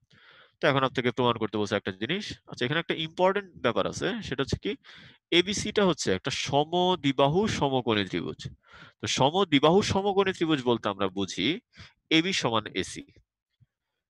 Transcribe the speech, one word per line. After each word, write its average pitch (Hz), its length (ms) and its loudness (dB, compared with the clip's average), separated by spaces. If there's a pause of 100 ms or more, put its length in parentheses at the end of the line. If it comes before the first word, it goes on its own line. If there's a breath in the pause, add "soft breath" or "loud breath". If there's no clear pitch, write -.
(600 soft breath)
তো 165 80 2
এখন 135 160 2
আপনাকে 123 260 -2
প্রমাণ 120 260 0
করতে 110 220 -4
বলছে 104 180 0
একটা 98 160 -4
জিনিস। 143 540 -6
আচ্ছা, - 180 -6
এখানে 151 160 -2
একটা 165 140 -4
important 180 640 -2
ব্যাপার 104 300 0
আছে, 208 360 -4
সেটা 139 200 -4
হচ্ছে - 140 -4
কি 202 200 -6 (540 loud breath)
এবিসিটা 196 540 2
হচ্ছে 151 280 2
একটা - 180 -4
সমদ্বিবাহু 156 1200 2
সমকোণী 123 560 0
ত্রিভুজ। 85 440 -6 (520 loud breath)
তো 107 60 -6
সমদ্বিবাহু 156 760 4
সমকোণী 196 500 0
ত্রিভুজ 156 300 -2
বলতে 117 260 0
আমরা 98 200 -2
বুঝি 98 520 -4 (500 loud breath)
এবি 165 220 2
সমান 113 340 0
এসি। - 380 -6 (1040)